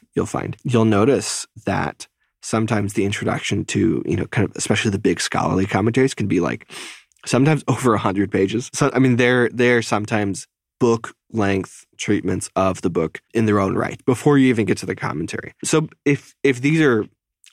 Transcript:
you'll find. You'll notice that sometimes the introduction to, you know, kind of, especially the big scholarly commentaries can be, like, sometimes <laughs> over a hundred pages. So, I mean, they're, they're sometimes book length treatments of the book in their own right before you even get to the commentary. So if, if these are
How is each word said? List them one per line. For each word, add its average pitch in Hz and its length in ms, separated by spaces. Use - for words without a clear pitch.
you'll 95 120
find. - 380
You'll 117 220
notice 110 640
that - 420
sometimes 110 520
the 101 120
introduction - 600
to, - 400
you - 120
know, 85 80
kind - 240
of, - 80
especially - 340
the 95 80
big 90 220
scholarly 95 440
commentaries 117 480
can - 140
be, 95 140
like, - 280
sometimes 139 400
<laughs> - 20
over 123 260
a 101 60
hundred 101 320
pages. 98 420
So, 139 200
I 127 60
mean, 131 160
they're, 123 340
they're 120 320
sometimes 104 680
book 113 360
length 98 540
treatments 95 580
of 95 260
the 95 80
book 82 320
in 113 120
their 104 140
own 95 160
right - 300
before 143 320
you 135 100
even 113 180
get - 140
to - 60
the - 100
commentary. - 580
So 160 240
if, - 400
if 131 160
these 151 220
are 120 240